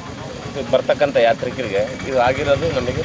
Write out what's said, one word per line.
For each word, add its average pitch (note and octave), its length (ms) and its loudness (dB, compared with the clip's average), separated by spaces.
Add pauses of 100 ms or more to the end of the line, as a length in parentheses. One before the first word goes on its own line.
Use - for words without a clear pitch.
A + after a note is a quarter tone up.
(600)
ಇದು B2 120 -6
ಬರ್ತಕ್ಕಂಥ C3+ 460 2
ಯಾತ್ರಿಕರಿಗೆ A#2 920 0
ಇದು C3 100 2
ಆಗಿರೋದು C#3 500 2
ನಮಗೆ B2+ 360 -2